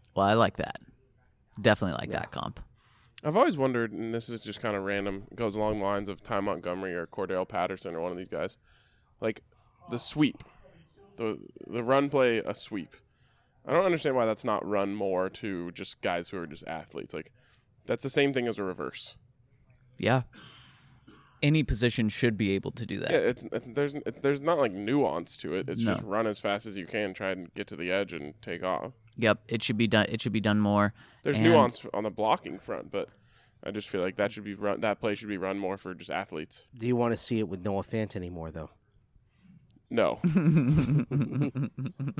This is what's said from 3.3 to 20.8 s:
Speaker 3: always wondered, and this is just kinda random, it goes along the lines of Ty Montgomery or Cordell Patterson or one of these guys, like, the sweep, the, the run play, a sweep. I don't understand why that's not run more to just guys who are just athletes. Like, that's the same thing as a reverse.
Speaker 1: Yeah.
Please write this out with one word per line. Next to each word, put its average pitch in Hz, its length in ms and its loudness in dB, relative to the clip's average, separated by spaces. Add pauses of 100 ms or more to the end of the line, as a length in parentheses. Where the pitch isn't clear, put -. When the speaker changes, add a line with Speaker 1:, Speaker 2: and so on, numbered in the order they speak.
Speaker 3:
always 233 200 4
wondered, 123 360 0
and 113 200 -6
this 117 160 -6
is 117 140 -8
just 104 180 -10
kinda 104 200 -2
random, 98 500 -2
it 92 60 -18
goes 107 180 -2
along 107 240 0
the 98 60 -2
lines 101 240 0
of 95 140 -8
Ty 104 180 -2
Montgomery 90 540 -4
or 85 120 -4
Cordell 92 420 -4
Patterson 90 460 -2
or 82 60 -4
one 90 120 -2
of 87 60 -6
these 92 100 -8
guys, 85 300 -4 (600)
like, 113 220 -4 (480)
the 120 80 -4
sweep, - 440 0 (760)
the, 110 220 -4 (300)
the 117 160 -4
run 139 240 4
play, 127 300 4
a - 160 -4
sweep. - 420 -8 (680)
I - 80 -4
don't 175 120 4
understand 156 320 2
why 117 100 4
that's 107 180 0
not 107 240 0
run 98 280 2
more 95 340 0
to 90 400 -6
just - 300 -10
guys 87 300 -2
who 98 100 -6
are 82 80 -6
just - 180 -14
athletes. - 480 -10
Like, 78 160 -10 (560)
that's 123 160 -2
the 135 80 -2
same 139 220 4
thing 123 160 0
as 101 100 -2
a 101 60 -2
reverse. 90 500 -6 (840)
Speaker 1:
Yeah. 123 240 2 (1200)